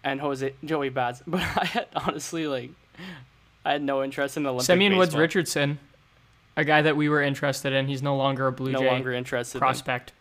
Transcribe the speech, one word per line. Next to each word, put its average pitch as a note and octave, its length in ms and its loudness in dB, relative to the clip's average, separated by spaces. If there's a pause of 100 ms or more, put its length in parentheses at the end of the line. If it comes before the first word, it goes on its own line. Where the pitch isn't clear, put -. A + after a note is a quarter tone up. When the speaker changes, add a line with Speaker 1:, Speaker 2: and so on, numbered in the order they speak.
Speaker 1:
and C#3 160 -2
Jose, C3+ 320 -2 (100)
Joey D3 260 -2
Bats. B2+ 340 -2
<laughs> - 40 -18
But E3+ 140 -2
I - 240 0
had, A3 300 -2
honestly, D#3+ 520 -4
like, C3 220 -4 (960)
I - 80 2
had D3 80 -2
no C#3 220 0
interest C#3 340 -4
in D3 80 -2
Olympic B2+ 220 -2
Speaker 2:
Simeon F#3+ 280 6
Woods F#3 140 6
Speaker 1:
baseball. D3+ 120 0
Speaker 2:
Richardson, D#3 580 0 (760)
a D#3 80 2
guy D3+ 200 6
that D3+ 120 4
we D3+ 140 2
were D3+ 120 4
interested C#3 520 -2
in, C3+ 140 2
he's C3+ 160 -4
no C#3+ 120 0
longer C3+ 320 0
a C3 40 0
Blue C3 220 -4
Speaker 1:
No C3 60 0
Speaker 2:
Jay C3 120 4
Speaker 1:
longer B2+ 200 -2
interested B2 460 -4
in. - 20 -4
Speaker 2:
prospect. C3 600 0